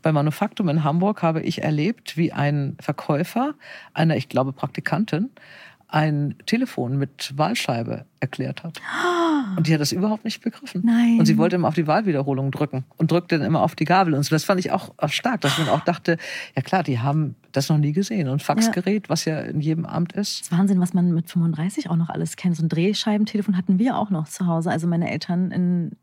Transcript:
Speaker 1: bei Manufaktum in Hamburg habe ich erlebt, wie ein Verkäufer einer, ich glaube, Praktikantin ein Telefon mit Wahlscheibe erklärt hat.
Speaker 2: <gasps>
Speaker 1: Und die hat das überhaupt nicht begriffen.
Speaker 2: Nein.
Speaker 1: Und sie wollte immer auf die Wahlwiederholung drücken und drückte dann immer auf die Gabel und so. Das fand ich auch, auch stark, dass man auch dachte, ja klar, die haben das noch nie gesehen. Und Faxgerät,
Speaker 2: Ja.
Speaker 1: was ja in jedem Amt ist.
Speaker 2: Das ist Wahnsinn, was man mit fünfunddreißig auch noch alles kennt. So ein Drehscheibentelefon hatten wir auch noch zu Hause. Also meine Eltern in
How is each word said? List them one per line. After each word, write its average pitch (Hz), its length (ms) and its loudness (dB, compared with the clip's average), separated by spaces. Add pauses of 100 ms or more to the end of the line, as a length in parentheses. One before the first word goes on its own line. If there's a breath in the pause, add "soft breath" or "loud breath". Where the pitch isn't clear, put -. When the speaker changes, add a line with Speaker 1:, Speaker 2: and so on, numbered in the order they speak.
Speaker 1:
bei 160 100 0
Manufaktum 156 580 0
in 151 140 2
Hamburg 175 400 0
habe 160 180 0
ich - 220 -4
erlebt, 156 540 -2
wie 165 140 2
ein 143 480 0
Verkäufer 180 760 -2 (400 loud breath)
einer, 160 240 2
ich - 120 -4
glaube, 135 240 0
Praktikantin 165 760 -2 (640 loud breath)
ein 147 420 2 (100)
Telefon 139 520 -2
mit 139 380 -4
Wahlscheibe 127 680 -2 (160)
erklärt 131 420 -6
hat. 165 160 -12
Speaker 2:
<gasps> 330 800 0
Speaker 1:
Und 160 100 2
die 160 60 4
hat 151 80 2
das 143 100 0
überhaupt 214 320 0
nicht - 180 -8
begriffen. 214 440 -6
Speaker 2:
Nein. 233 340 6
Speaker 1:
Und 160 60 6
sie 156 120 6
wollte 175 200 4
immer 170 100 2
auf 156 60 0
die 165 120 0
Wahlwiederholung 139 680 0
drücken 131 340 -4 (100)
und 165 160 2
drückte 170 260 2
dann 139 80 0
immer 139 160 2
auf - 140 2
die - 80 0
Gabel 175 300 4
und 185 100 2
so. - 100 -2
Das 160 120 0
fand 185 160 2
ich - 100 -2
auch, - 240 -4
auch 147 140 -2
stark, 233 320 -2
dass 139 160 0
man 160 100 0
auch 135 140 2
dachte, 170 340 0 (400 loud breath)
ja 131 60 -2
klar, 180 220 0
die 127 180 -2
haben 143 340 0 (160)
das - 160 -2
noch 156 100 4
nie 147 140 2
gesehen. 185 380 0
Und 139 120 -2
Faxgerät, 208 680 0
Speaker 2:
Ja. - 20 -20
Speaker 1:
was 165 160 0
ja 156 160 -2
in 120 180 -4
jedem 160 260 0
Amt 170 280 -4
ist. - 260 -4
Speaker 2:
Das - 80 -12
ist - 100 -4
Wahnsinn, 190 220 4
was 180 140 0
man 180 200 4
mit 160 160 -2
fünfunddreißig 165 600 -2
auch 170 80 0
noch 165 100 0
alles 165 300 -6
kennt. 175 180 0
So 160 80 -2
ein 160 60 0
Drehscheibentelefon 208 880 0
hatten 185 200 2
wir 240 200 2
auch 214 140 -2
noch 156 180 -2
zu - 160 -6
Hause. 165 260 0
Also 165 160 -2
meine 170 240 0
Eltern 175 400 -2
in 175 400 0 (120)